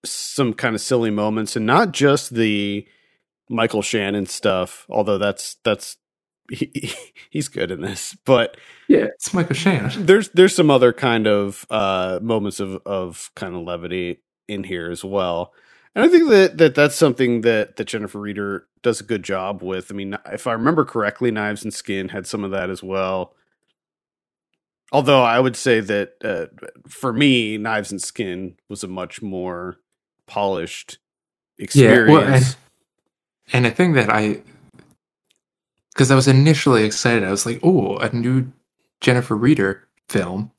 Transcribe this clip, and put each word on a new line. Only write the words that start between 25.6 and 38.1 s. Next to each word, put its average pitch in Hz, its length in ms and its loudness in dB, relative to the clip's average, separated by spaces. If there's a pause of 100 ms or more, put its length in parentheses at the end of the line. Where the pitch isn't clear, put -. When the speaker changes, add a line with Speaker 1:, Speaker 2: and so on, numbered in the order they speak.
Speaker 1:
that, 101 320 -4 (100)
uh, 90 240 -6 (420)
for - 240 -6
me, 117 460 2
Knives 107 320 -4
and 98 120 -10
Skin 92 540 -8 (120)
was 104 160 -12
a 95 40 -12
much 92 340 -10
more 90 540 -10 (500)
polished 95 720 -6 (600)
experience. 117 500 6
Speaker 2:
Yeah, 151 40 10
well, 147 220 6
and, 127 220 4 (960)
and 123 140 2
a 113 40 2
thing 180 220 2
that 120 180 2
I, 107 320 0 (1500)
'cause 131 160 4
I 139 40 6
was 131 140 4
initially 135 560 6
excited, 110 400 0
I 95 60 -4
was 101 160 -2
like, 117 160 -6
"Oh, 123 340 2
a 110 180 -4